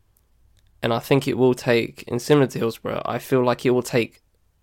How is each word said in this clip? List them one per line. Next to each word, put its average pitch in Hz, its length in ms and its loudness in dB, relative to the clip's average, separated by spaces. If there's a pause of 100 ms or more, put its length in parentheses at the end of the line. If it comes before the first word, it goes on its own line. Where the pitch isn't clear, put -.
(800)
And 117 120 -2
I 117 60 -2
think 135 280 0
it - 100 -2
will 127 160 4
take, 120 540 -2
and 120 140 -6
similar 143 260 4
to - 120 -8
Hillsborough, - 460 -4
I 120 140 -4
feel 127 240 0
like 120 220 0
it 123 60 4
will 123 100 2
take - 400 -4 (420)